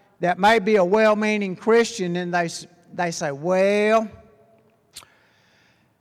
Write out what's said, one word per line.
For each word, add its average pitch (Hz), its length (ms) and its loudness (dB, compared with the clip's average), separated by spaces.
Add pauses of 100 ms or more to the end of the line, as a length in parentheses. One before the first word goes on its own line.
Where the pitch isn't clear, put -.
(200)
that 175 180 -2
may 214 220 4
be 214 160 2
a 185 100 4
well-meaning 214 680 0
Christian, 220 600 0
and 180 160 -6
they 175 140 -2
s-, - 220 -12 (260)
they 175 160 -4
say, 165 220 -6
"Well, 202 760 0 (1900)